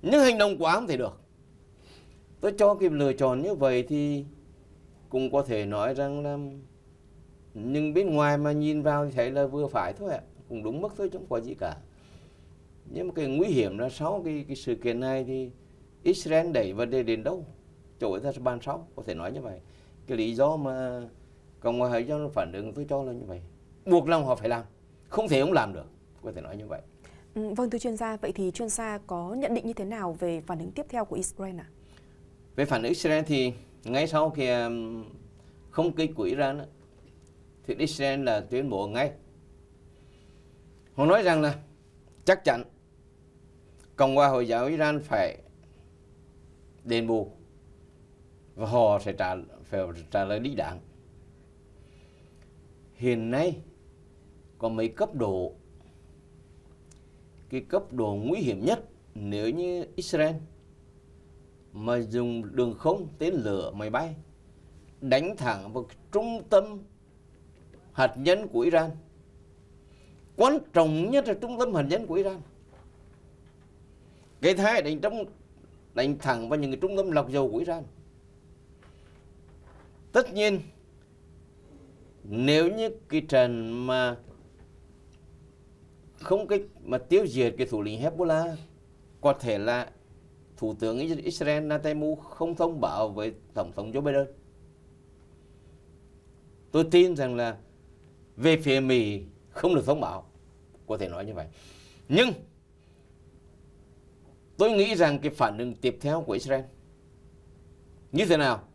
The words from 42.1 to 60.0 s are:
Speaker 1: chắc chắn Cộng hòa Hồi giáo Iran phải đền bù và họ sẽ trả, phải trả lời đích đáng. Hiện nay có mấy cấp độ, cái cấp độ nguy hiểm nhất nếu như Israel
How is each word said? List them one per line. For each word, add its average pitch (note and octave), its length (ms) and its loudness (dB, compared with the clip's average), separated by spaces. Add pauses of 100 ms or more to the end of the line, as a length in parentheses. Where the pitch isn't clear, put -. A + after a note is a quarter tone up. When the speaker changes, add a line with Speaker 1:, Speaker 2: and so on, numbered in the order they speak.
Speaker 1:
chắc F#3+ 180 4
chắn A#2+ 200 2 (1300)
Cộng C3+ 200 4
hòa C#3+ 120 8
Hồi B2+ 200 2
giáo A#2 200 2
Iran D3+ 320 0
phải G#2+ 380 -2 (1500)
đền A2+ 240 0
bù A2 240 0 (1200)
và G#2+ 120 -4
họ A2 320 6
sẽ G2 140 -6
trả, F#2 220 -2 (280)
phải G2 180 -4 (300)
trả G2 140 2
lời G2+ 140 -2
đích C3 160 -6
đáng. D#2+ 240 -6 (2250)
Hiện A#2 380 0
nay D#3 300 0 (960)
có A2+ 120 -2
mấy A2+ 180 -2
cấp G3+ 280 -4
độ, F#2+ 380 -2 (2000)
cái C3 120 -6
cấp G3 320 -4
độ A2+ 200 0
nguy B2 260 -2
hiểm A2+ 260 -2
nhất A3 180 0 (320)
nếu G#2 340 -4
như F3 360 -4 (100)
Israel D#3+ 400 0 (1400)